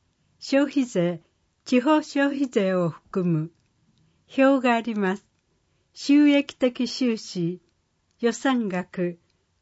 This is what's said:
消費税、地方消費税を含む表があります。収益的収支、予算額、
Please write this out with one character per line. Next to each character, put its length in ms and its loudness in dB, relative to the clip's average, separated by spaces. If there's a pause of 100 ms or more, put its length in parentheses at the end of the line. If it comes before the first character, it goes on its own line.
(380)
消 280 0
費 180 -2
税、 360 -4 (440)
地 160 2
方 220 2
消 260 -2
費 180 -4
税 280 0
を 160 0
含 340 -6
む 260 -2 (800)
表 360 2
が 100 2
あ 60 0
り 140 -6
ま 220 -2
す。 100 -18 (680)
収 340 4
益 260 2
的 320 -2
収 300 -2
支、 440 -6 (600)
予 120 0
算 360 -2
額、 500 -6 (440)